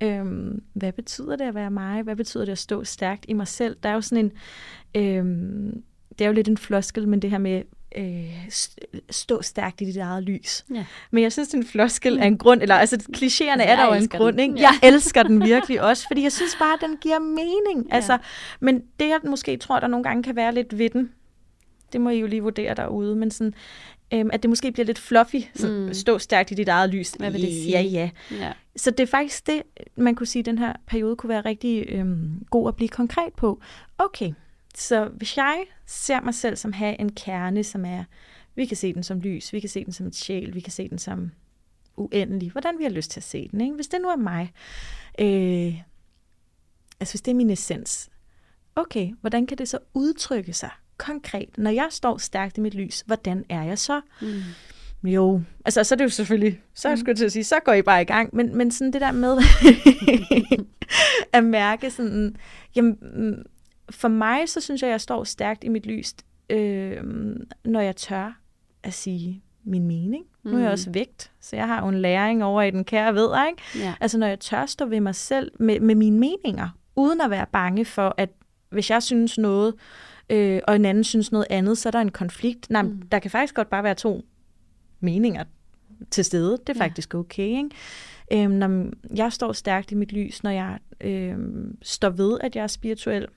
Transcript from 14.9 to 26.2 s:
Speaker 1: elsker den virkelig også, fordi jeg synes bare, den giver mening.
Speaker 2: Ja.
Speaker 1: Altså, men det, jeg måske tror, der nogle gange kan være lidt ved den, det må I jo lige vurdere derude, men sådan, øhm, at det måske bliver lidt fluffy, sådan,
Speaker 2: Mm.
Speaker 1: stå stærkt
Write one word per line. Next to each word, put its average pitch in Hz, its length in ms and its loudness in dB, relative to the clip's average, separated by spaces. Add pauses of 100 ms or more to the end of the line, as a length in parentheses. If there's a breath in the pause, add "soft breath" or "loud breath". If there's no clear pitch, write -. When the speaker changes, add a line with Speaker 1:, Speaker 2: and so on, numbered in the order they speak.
Speaker 1:
elsker 277 300 6
den 214 200 6
virkelig 240 380 4
også, 233 260 2
fordi 277 160 0
jeg 285 80 4
synes 339 280 -2
bare, 320 220 4
den 311 160 -4
giver 320 220 0
mening. 330 720 0
Speaker 2:
Ja. - 60 2
Speaker 1:
Altså, 254 220 2 (420 loud breath)
men 262 160 4 (240)
det, 294 80 2
jeg 311 120 2 (100)
måske 269 280 -4
tror, 247 220 -2
der - 80 0
nogle 247 160 -2
gange 240 200 -2
kan 247 120 -6
være 233 180 0
lidt 240 240 -4
ved 226 120 2
den, 247 220 -2 (800)
det 240 80 -2
må 240 80 0
I 233 100 0
jo 220 80 -2
lige 208 160 -2
vurdere 214 300 -4
derude, 208 420 -4
men 220 160 -2
sådan, 214 220 -4 (600 loud breath)
øhm, 220 200 0
at 226 100 -2
det 233 60 2
måske 233 220 0
bliver 240 140 -2
lidt 226 140 -4
fluffy, 233 360 4 (200)
sådan, 208 300 -2
Speaker 2:
Mm. 185 80 -6
Speaker 1:
stå 196 260 2
stærkt 185 320 0